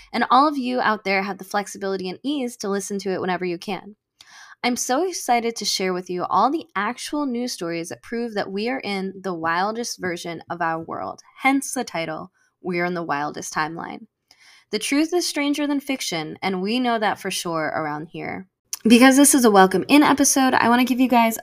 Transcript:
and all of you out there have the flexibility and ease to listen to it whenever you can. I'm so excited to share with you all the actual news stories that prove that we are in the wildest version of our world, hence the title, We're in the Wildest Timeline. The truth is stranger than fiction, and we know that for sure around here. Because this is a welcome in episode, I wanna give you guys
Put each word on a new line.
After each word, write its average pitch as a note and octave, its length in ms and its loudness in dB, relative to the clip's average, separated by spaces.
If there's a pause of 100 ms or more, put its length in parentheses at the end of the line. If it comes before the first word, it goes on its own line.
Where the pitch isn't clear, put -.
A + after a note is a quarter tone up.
(100)
and A#3 200 -2
all C#4 180 6
of D4 80 -4
you B3 240 -2
out G#3+ 240 0
there G3 180 0
have G3 140 -6
the F#3+ 80 -14
flexibility F#3+ 640 -6
and F3+ 140 -8
ease C4 360 -4
to G3+ 120 -6
listen G3 300 -4
to F#3+ 120 -4
it F3 80 -2
whenever F3+ 240 -2
you F3 140 -4
can. G3+ 380 -10 (680)
I'm B3 120 0
so D#4+ 300 0
excited A#3+ 500 -2
to G3+ 100 -6
share F#3 260 -2
with F3+ 160 -6
you F3+ 160 -4
all G#3+ 260 2
the D#4 140 -4 (100)
actual B3 520 -4
news B3 260 -4
stories E3+ 380 -6
that - 120 -14
prove A#3 320 -6
that F#3+ 160 -4
we G#3 200 -2
are C4+ 100 -4
in F#3+ 400 -4
the F#3+ 140 -6
wildest F#3 640 -2
version F3 480 -6
of F3 140 -4
our E3 200 -2
world, - 380 -8 (220)
hence C4+ 300 0
the B3 120 -4
title, E3 480 -8 (300)
We're F3 240 -2
in F3+ 80 -2
the E3+ 80 -4
Wildest D3 500 -4
Timeline. E3 540 -6 (640)
The G#3+ 80 -4
truth D4+ 340 0
is F4 160 0
stranger D4 380 -2
than C#4+ 120 0
fiction, E3 640 -6
and F#3 200 -2
we A3 180 0
know A#3+ 180 0
that G3+ 200 0
for F#3+ 120 -6
sure E3 360 -4
around D3+ 400 -4
here. E3+ 400 -10 (360)
Because B3+ 360 8
this C#4+ 160 8
is B3+ 100 4
a A3+ 60 8
welcome F#3+ 380 6
in D4 140 8
episode, C4+ 520 4
I - 160 4
wanna B3 160 4
give B3 140 0
you B3+ 80 4
guys A#3 340 2